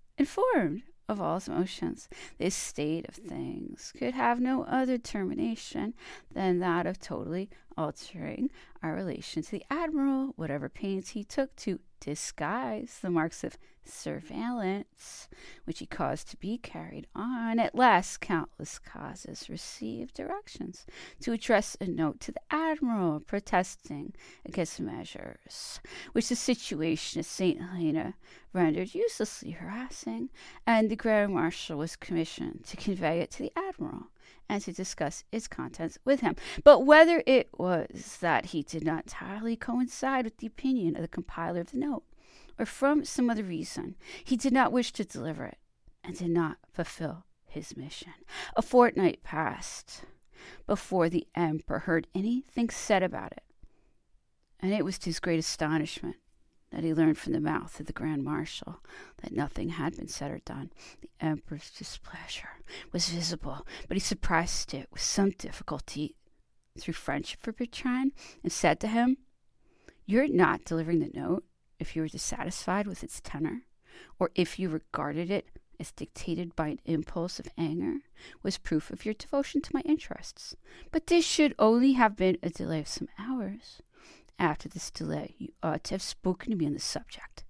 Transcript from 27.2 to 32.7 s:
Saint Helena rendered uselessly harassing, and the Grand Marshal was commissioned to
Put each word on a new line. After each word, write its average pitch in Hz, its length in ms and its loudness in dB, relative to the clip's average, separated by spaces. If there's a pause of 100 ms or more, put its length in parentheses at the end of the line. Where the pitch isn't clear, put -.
Saint - 340 2
Helena 170 540 -2 (380)
rendered 180 420 2
uselessly 359 580 -2
harassing, 226 800 -8 (380)
and 220 240 6
the 226 40 0
Grand 208 380 4
Marshal 165 440 0
was 160 180 -4
commissioned - 720 -4
to - 120 -10